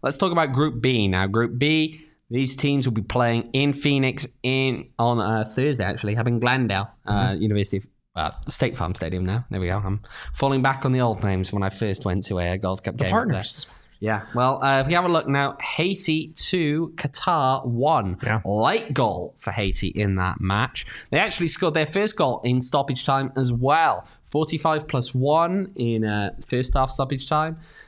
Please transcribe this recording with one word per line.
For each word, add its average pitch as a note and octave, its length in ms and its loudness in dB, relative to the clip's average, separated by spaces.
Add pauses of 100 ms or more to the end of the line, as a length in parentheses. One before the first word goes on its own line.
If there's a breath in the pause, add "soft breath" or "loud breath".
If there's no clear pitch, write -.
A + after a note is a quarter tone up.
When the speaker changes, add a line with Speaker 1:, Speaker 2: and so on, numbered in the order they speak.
Speaker 1:
Let's C#3 160 -2
talk F#3 140 2
about D#3 200 2
Group B2+ 280 2
B A#2 280 4
now. F#2 180 2
Group A2+ 320 0
B, D#3 420 2 (300 loud breath)
these C3 260 0
teams C#3+ 300 2
will B2+ 80 2
be G#2+ 80 0
playing A#2 500 0
in C#3 200 2
Phoenix C#3 540 0 (160)
in, C3 440 0 (120)
on, A#2+ 220 2
uh, A2 240 0
Thursday, B2+ 400 0
actually, G2+ 320 -2
up A#2+ 120 0
in A#2+ 100 2
Glendale, A#2 500 2 (180)
uh, G2+ 240 2
Speaker 2:
Mm-hmm. F2+ 120 -2
Speaker 1:
University G#2 360 0
of, G2 80 -8 (300)
uh, D#2 140 -2 (180)
State - 280 -2
Farm E2 180 -2
Stadium F2+ 320 -4
now. A2+ 240 -2
There F#2+ 100 -4
we F2+ 60 -2
go. F#2 180 -2
I'm F#2+ 160 -4 (320 loud breath)
falling C3+ 300 0
back C3+ 220 0
on C3 80 2
the B2+ 80 2
old A2 240 0
names F#2+ 280 0
when G2+ 100 -2
I F#2+ 80 0
first G2+ 340 -4
went F#2 220 0
to F#2+ 120 -4
a F2 200 0
Gold F#2+ 260 -4
Cup F#2+ 120 -4
Speaker 2:
The - 80 -2
Speaker 1:
game F#2 80 0
up G#3+ 60 2
Speaker 2:
Partners. D3+ 480 -4
Speaker 1:
there. - 80 -20 (280 loud breath)
Yeah. G#2 200 -2 (120)
Well, B2+ 300 2
uh, C3+ 160 4
if C3 60 0
we E3 80 0
have F3 100 2
a F3+ 40 2
look E3 200 2
now, C#3 320 0
Haiti D#3+ 760 -2
two, D#3+ 640 -2
Qatar C#3 680 0
one. A#2+ 560 0
Speaker 2:
Yeah. G#2+ 240 0
Speaker 1:
Late B2+ 480 0
goal F2+ 440 0
for - 120 -6
Haiti G2+ 380 0
in G2 280 0
that F#2 240 -2
match. G2+ 460 -2 (240 loud breath)
They C#3 80 2
actually F3 300 0
scored D#3+ 260 0
their D#3 100 2
first G3 320 -2
goal C3 260 2
in B2 200 2
stoppage C#3 420 0
time C3+ 320 0
as C3 160 2
well. C3 540 2 (240 loud breath)
forty-five D3+ 580 0
plus B2+ 260 -2
one E3+ 600 2
in, A#2 280 0
uh, G#2 300 0 (140)
first B2+ 260 0
half C3 160 2
stoppage C3+ 380 -4
time, D#3+ 300 0 (300 loud breath)